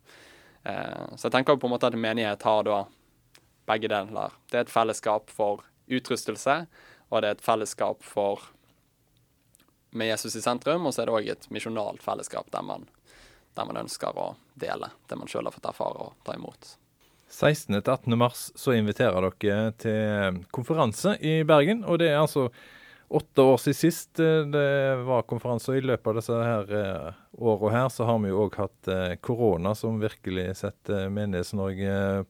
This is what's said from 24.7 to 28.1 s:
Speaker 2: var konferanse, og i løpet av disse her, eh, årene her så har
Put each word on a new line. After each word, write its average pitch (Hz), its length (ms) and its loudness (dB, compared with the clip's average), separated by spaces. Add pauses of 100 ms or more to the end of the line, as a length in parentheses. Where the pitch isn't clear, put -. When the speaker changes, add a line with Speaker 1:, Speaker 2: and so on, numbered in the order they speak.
Speaker 2:
var 127 240 2
konferanse, 120 400 -2
og 131 80 2
i 131 80 0
løpet 120 240 0
av 107 80 2
disse 117 160 -2
her, 117 400 0
eh, 95 360 -2 (280)
årene 107 380 2
her 127 140 2
så 120 200 -2
har 117 100 4